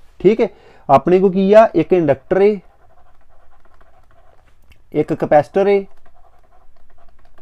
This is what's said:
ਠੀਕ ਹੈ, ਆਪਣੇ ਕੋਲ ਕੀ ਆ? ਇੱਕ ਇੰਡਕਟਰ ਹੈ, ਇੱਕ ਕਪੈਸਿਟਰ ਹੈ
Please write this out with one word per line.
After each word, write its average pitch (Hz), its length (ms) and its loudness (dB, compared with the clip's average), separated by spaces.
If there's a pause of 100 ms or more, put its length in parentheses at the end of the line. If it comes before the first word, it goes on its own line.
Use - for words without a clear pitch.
(200)
ਠੀਕ 220 220 2
ਹੈ, 214 60 0 (420)
ਆਪਣੇ 170 300 4
ਕੋਲ 190 120 2
ਕੀ 190 220 0
ਆ? 220 220 6
ਇੱਕ 165 180 0
ਇੰਡਕਟਰ 175 480 0
ਹੈ, 208 140 2 (2500)
ਇੱਕ 156 200 -4
ਕਪੈਸਿਟਰ 156 540 0
ਹੈ 202 140 0 (1600)